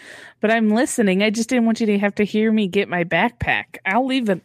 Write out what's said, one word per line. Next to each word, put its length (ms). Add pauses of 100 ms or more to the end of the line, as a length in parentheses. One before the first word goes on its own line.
(400)
But 100
I'm 200
listening. 520
I 80
just 180
didn't 160
want 140
you 80
to 140
have 160
to 80
hear 260
me 160
get 220
my 160
backpack. 720 (100)
I'll 180
leave 240
it, 160